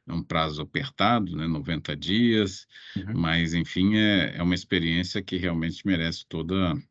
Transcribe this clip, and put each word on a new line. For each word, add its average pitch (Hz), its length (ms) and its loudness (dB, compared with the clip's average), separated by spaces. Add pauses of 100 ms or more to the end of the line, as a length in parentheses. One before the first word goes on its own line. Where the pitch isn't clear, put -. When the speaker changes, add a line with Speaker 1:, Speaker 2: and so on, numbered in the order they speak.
Speaker 1:
é 78 60 -8
um 82 100 -2
prazo 78 380 -2
apertado, 107 720 0
né, 78 100 -4
noventa 78 480 -2
dias, 104 720 2 (300)
Speaker 2:
Uhum. 101 240 -4
Speaker 1:
mas, 82 340 2
enfim, 92 440 2
é, 104 400 2
é 87 60 -4
uma 90 120 2
experiência 87 640 0
que 92 140 -6
realmente 82 500 -2
merece 85 400 0
toda 85 480 0 (180)